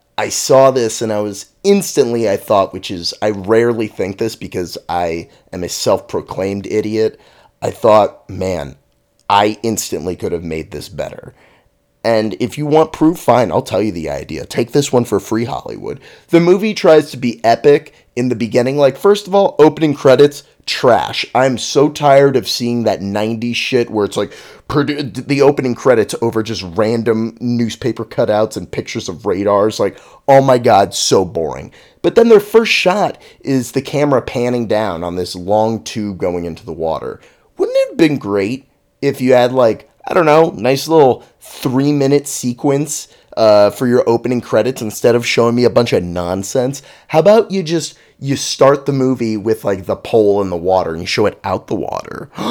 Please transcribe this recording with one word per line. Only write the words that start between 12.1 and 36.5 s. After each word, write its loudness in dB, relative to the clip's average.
if -4
you -6
want 2
proof, 2
fine, 2
I'll 0
tell -2
you -2
the -8
idea. -10
Take -4
this 0
one 2
for -2
free, -4
Hollywood. -10
The 6
movie 2
tries 4
to -14
be -6
epic 2
in -2
the -2
beginning. -2
Like, 2
first 2
of -4
all, 2
opening 4
credits, 4
trash. 0
I'm 0
so 0
tired 4
of -4
seeing -4
that -2
nineties -4
shit -2
where 0
it's, -4
like, -4
produ-, -4
the 0
opening 2
credits 2
over -2
just -8
random -2
newspaper -4
cutouts -2
and -10
pictures -8
of -10
radars. 0
Like, -2
oh 8
my 4
God, 4
so 2
boring. -8
But 0
then 6
their 10
first 2
shot 0
is -2
the -2
camera 0
panning -4
down -2
on -6
this -6
long -2
tube -8
going -4
into -10